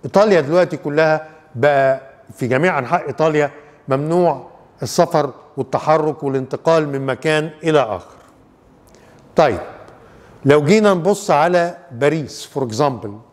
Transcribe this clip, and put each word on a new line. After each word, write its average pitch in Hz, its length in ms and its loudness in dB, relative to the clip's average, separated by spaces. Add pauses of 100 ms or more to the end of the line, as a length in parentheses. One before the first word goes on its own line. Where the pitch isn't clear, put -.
إيطاليا 196 360 4
دلوقتي 160 360 0
كلها 156 520 0 (260)
بقى 135 460 2 (360)
في 131 100 -6
جميع 143 320 0
أنحاء 135 300 -4
إيطاليا 151 420 0 (380)
ممنوع 151 580 0 (360)
السفر 151 480 0 (260)
والتحرك 151 680 -2
والانتقال 143 680 -2
من 135 180 -6
مكان 156 440 -2 (120)
إلى 156 180 2
آخر. 104 360 -6 (1200)
طيب، 131 220 2 (840)
لو 147 200 6
جينا 208 300 4
نبص 185 360 -2
على 170 460 0 (160)
باريس 139 560 -4 (100)
for 135 40 -2
example 117 460 -4 (240)